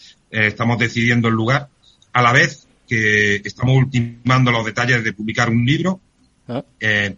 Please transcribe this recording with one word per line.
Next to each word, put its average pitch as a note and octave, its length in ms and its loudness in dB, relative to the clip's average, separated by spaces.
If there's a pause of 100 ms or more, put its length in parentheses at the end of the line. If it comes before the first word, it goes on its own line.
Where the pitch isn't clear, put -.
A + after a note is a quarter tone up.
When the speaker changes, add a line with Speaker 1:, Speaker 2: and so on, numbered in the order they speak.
(320)
Speaker 1:
Eh, G#2+ 160 0
estamos A#2 320 -2
decidiendo A#2+ 480 0
el A2+ 80 0
lugar, B2 340 -2 (440)
a B2 80 2
la A#2+ 120 4
vez E3 340 0 (200)
que G#2+ 480 0
estamos B2 420 -2
ultimando B2 760 0
los A#2 140 -2
detalles A#2+ 380 -2
de A2 100 -4
publicar A2 360 -4
un A#2+ 160 0
libro, E3 340 0 (480)
Speaker 2:
Ah. B2 160 -8 (160)
Speaker 1:
eh, G#2 380 -2